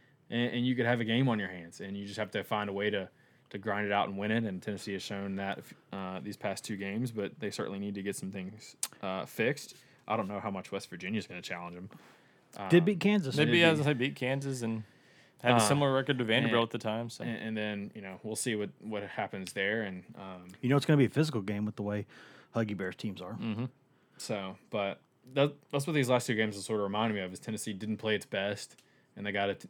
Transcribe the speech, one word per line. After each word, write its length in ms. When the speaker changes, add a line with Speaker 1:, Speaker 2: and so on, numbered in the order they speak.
Speaker 1:
and, 240
and 120
you 80
could 120
have 140
a 40
game 240
on 100
your 100
hands, 320
and 160
you 100
just 120
have 140
to 100
find 260
a 40
way 180
to, 180
to 80
grind 280
it 60
out 160
and 100
win 140
it. 100
And 180
Tennessee 340
has 80
shown 340
that, 240
uh, 280
these 160
past 280
two 120
games, 360
but 260
they 120
certainly 280
need 160
to 80
get 140
some 160
things, 420
uh, 260
fixed. 500
I 80
don't 120
know 120
how 100
much 220
West 180
Virginia's 380
gonna 120
challenge 360
'em. 120
Speaker 2:
Did 100
Speaker 1:
Um, 40
Speaker 2:
beat 160
Kansas. 360
Speaker 3:
They 80
Speaker 1:
did 80
Speaker 3:
beat, 60
Speaker 1:
beat 60
Speaker 3:
as 160
I 40
said, 140
beat 180
Kansas 460
and 200
had 100
a 40
Speaker 1:
Uh, 40
Speaker 3:
similar 320
record 260
to 60
Vanderbilt 380
Speaker 1:
and, 60
Speaker 3:
at 20
the 80
time. 320
So. 140
Speaker 1:
and, 120
and 200
then, 380
you 60
know, 220
we'll 140
see 180
what, 160
what 220
happens 500
there. 300
And, 220
um, 320
Speaker 2:
You 80
know, 60
it's 100
gonna 120
be 80
a 40
physical 320
game 240
with 100
the 60
way 240
Huggy 220
Bears 200
teams 240
are. 140
Speaker 3:
Mm-hmm. 320
Speaker 1:
So, 400
but 300
that, 180
that's 160
what 80
these 140
last 180
two 80
games 200
have 100
sort 160
of 40
reminded 300
me 80
of, 100
is 80
Tennessee 320
didn't 260
play 160
its 120
best, 500
and 100
they 60
got 180
it, 200